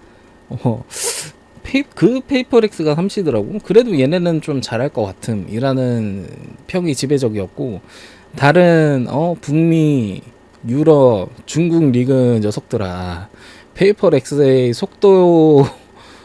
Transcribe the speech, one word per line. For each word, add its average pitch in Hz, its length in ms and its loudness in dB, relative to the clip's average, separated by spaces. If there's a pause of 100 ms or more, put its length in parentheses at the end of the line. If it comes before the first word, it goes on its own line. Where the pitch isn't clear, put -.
(500)
어, 120 340 -6 (800)
페이-, 277 200 -4 (100)
그 247 280 0
페이퍼 254 380 0
렉스가 160 360 0
삼 185 140 -2
씨더라고. 151 540 -4
그래도 208 360 2
얘네는 165 420 0
좀 139 200 -4
잘할 120 280 -4
것 117 160 -4
같음이라는 110 1200 -6 (400)
평이 175 280 -4
지배적이었고, 120 880 -4 (540)
다른, 151 720 4
어, 165 300 -2
북미, 151 840 0 (460)
유럽, 131 600 2 (160)
중국 165 460 0
리그 123 500 2
녀석들아, 92 880 -6 (460)
페이퍼 196 340 2
렉스의 135 640 2
속도, 170 920 4 (600)